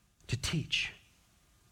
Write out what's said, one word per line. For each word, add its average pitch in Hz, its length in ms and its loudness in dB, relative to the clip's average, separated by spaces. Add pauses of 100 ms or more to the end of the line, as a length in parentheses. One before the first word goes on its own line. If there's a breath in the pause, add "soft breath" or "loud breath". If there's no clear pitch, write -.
(280)
To - 80 0
teach. - 560 0 (800)